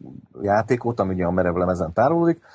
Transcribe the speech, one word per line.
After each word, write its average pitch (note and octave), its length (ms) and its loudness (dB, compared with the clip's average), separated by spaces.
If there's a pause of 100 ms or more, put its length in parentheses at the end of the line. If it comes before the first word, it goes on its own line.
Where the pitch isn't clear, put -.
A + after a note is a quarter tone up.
(420)
játékot, A2+ 580 0
ami F#2+ 140 0
ugye F2+ 120 -2
a F2 60 0
merev F2+ 240 2
lemezen F2+ 380 -2
tárolódik. E3 480 2 (140)